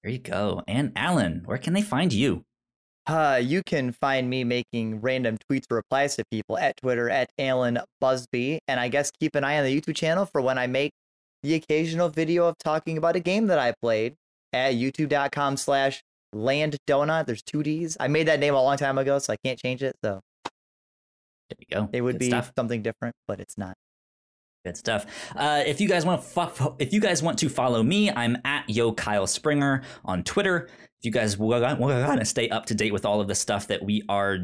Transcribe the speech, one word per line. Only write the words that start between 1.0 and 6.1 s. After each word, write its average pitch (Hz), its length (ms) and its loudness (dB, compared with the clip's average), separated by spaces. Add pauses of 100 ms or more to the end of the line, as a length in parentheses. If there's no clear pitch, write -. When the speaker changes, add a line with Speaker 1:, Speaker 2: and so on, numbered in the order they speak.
Speaker 1:
where 123 120 -4
can 165 160 -2
they 196 80 2
find 180 320 0
you? 104 300 0 (600)
Speaker 2:
Uh, 156 380 4
you 151 200 0
can 131 280 0
find 131 380 0
me 127 160 -2
making 117 560 -2
random 123 360 0 (140)
tweets 135 180 0
or 120 60 0
replies 135 400 0